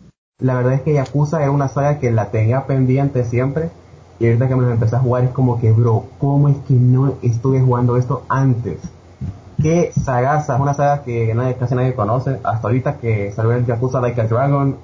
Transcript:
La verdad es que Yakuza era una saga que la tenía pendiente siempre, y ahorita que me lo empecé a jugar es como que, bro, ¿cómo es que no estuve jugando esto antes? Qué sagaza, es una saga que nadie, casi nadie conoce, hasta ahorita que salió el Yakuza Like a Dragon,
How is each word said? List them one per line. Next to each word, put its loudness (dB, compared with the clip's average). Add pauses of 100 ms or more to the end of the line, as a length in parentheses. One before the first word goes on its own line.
(400)
La 0
verdad 0
es 0
que 0
Yakuza 0
era 0
una 0
saga 0
que 0
la 0
tenía 0
pendiente 0
siempre, -2 (500)
y 0
ahorita 2
que 0
me 2
lo 2
empecé 0
a 0
jugar 2
es 0
como 0
que, 4
bro, 2 (120)
¿cómo 2
es 2 (100)
que 4
no 4
estuve 0
jugando 2
esto -2
antes? 0 (840)
Qué 0
sagaza, 0
es 0
una 0
saga 0
que -2
nadie, 0
casi -2
nadie 0
conoce, -2
hasta -4
ahorita -2
que -4
salió 0
el 0
Yakuza -2
Like -2
a 0
Dragon, 0